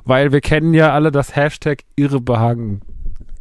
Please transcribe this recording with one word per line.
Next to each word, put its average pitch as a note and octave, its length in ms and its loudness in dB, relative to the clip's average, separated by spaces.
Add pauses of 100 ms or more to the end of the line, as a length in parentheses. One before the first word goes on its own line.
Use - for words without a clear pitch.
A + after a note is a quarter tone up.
Weil C3+ 260 2
wir C#3+ 120 4
kennen D#3 320 2
ja D#3+ 180 6
alle D3+ 180 2
das C#3 240 -2
Hashtag C#3+ 480 -2 (140)
Irrebehangen. A#2+ 840 -2 (580)